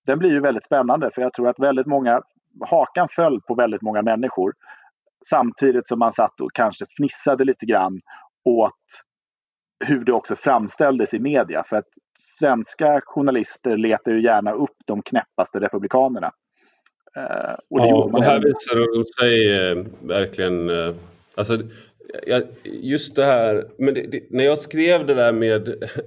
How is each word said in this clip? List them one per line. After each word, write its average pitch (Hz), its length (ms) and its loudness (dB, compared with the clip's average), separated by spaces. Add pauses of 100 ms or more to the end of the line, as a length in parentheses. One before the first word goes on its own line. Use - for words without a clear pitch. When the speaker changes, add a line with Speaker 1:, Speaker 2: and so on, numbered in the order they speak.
Speaker 1:
den 139 120 0
blir 180 120 4
ju 143 100 2
väldigt 135 240 0
spännande, 123 500 0
för 127 80 -4
jag 127 100 -2
tror 120 160 -2
att 123 100 0
väldigt 131 280 0
många, 131 340 0 (460)
hakan 165 440 0
föll 151 300 0
på - 140 -8
väldigt 113 280 0
många 107 200 -2
människor, 110 500 -2 (800)
samtidigt 123 580 0
som 117 100 -2
man 117 140 2
satt - 280 -2
och 127 140 -6
kanske 110 300 -2 (120)
fnissade 139 480 0
lite 131 220 -2
grann 95 340 0 (440)
åt 117 280 2 (1120)
hur 127 200 -2
det 123 80 2
också 110 240 -2
framställdes 123 800 0
i 107 60 -2
media. 113 460 0
För 110 100 -4
att 107 120 -4 (300)
svenska 143 840 0
journalister 127 720 -2
letar 110 360 0
ju 113 100 0
gärna 107 300 2
upp 135 240 -4 (100)
de 104 160 -6
knäppaste - 580 -4
republikanerna. 104 680 -2 (880)
Eh, - 380 -8 (160)
och 117 100 0
det 117 60 4
Speaker 2:
Ja, 117 40 6
Speaker 1:
gjorde 110 220 2
man 117 80 2
Speaker 2:
och 123 40 4
här 139 120 4
Speaker 1:
även - 80 0
Speaker 2:
visar 135 320 0
de 117 280 0 (160)
sig, 107 500 4
eh, 90 140 -4 (180)
verkligen, 90 680 -2
eh, 85 240 -4 (420)
alltså, 107 220 -2 (680)
ja, 123 140 0 (240)
just - 520 -6
det 139 80 4
här, 113 420 2 (120)
men 135 160 0
det, 120 160 -6
det, 135 200 -10
när 127 140 0
jag 147 140 2
skrev 160 480 0
det 139 80 2
där 120 180 4
med, 110 420 0 (320)